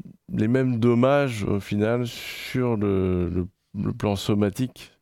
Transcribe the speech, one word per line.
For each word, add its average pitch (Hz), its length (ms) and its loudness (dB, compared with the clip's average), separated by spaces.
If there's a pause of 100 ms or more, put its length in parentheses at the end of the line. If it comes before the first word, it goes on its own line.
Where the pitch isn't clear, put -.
(320)
les 107 160 0
mêmes 127 320 2
dommages 120 640 4
au 98 160 0
final 110 460 0
sur 120 720 -4
le, 92 500 2
le, 90 180 -2 (280)
le 104 180 -4
plan 104 240 -2
somatique, 104 840 -2